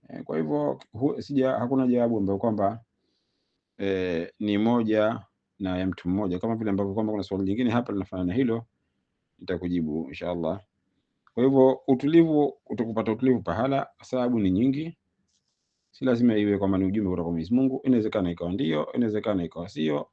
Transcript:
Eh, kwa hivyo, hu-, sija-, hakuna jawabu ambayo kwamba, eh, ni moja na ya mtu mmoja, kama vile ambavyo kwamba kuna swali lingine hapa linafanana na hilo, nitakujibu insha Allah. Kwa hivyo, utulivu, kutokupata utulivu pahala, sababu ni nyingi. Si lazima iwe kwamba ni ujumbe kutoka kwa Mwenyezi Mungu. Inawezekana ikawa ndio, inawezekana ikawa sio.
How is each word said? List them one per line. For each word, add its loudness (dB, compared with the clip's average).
Eh, -14
kwa -6
hivyo, -2
hu-, -2
sija-, 0
hakuna 0
jawabu 2
ambayo 0
kwamba, -2
eh, -2
ni 0
moja 2
na -4
ya -2
mtu -6
mmoja, -2
kama -4
vile -4
ambavyo -2
kwamba -2
kuna -4
swali -4
lingine 0
hapa -2
linafanana -6
na -2
hilo, 0
nitakujibu -4
insha -8
Allah. -4
Kwa 2
hivyo, 6
utulivu, 4
kutokupata -2
utulivu 2
pahala, -2
sababu -2
ni 2
nyingi. 0
Si -10
lazima 4
iwe 2
kwamba 2
ni 2
ujumbe 0
kutoka -2
kwa -2
Mwenyezi -2
Mungu. 2
Inawezekana 2
ikawa -4
ndio, -2
inawezekana -2
ikawa -10
sio. -4